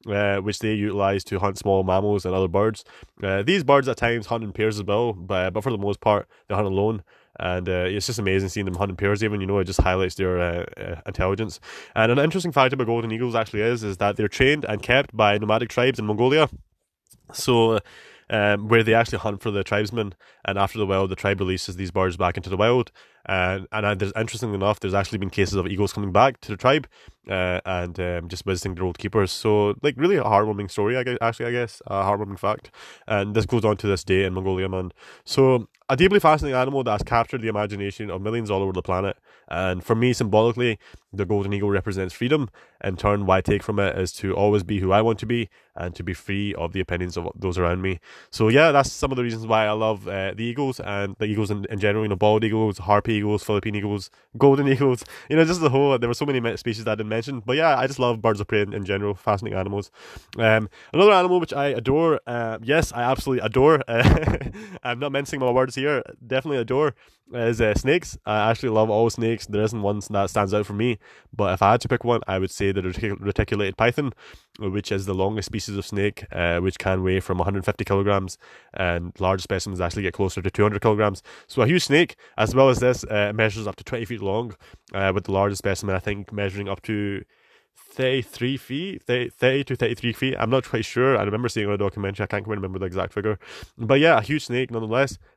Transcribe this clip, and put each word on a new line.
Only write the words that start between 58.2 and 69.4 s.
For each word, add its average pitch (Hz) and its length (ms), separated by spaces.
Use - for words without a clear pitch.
birds 107 180
of 101 80
prey 104 140
in, 101 120
in 98 120
general, 101 300
fascinating 104 420
animals. 98 340
Um, 110 320
another 196 180
animal 180 280
which 160 140
I 143 140
adore, 139 600
uh, 117 340
yes, 139 300
I 120 120
absolutely 127 420
adore, 135 400
<laughs> - 20
uh, 123 500
I'm 120 160
not 139 120
mincing 139 280
my 127 120
words 127 240
here, 135 280
definitely 131 320
adore, 127 380
is, 117 280
uh, 107 120
snakes. 156 520
I 107 260
actually 117 180
love 110 200
all 113 200
snakes. 113 380